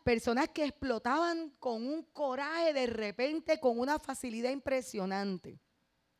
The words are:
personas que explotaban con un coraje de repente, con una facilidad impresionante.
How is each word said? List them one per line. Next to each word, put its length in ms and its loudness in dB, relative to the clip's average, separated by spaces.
personas 460 2
que 160 -2
explotaban 920 0
con 300 -4
un 160 -4
coraje 680 0
de 120 2
repente, 760 0
con 180 4
una 180 2
facilidad 540 -4
impresionante. 1040 -2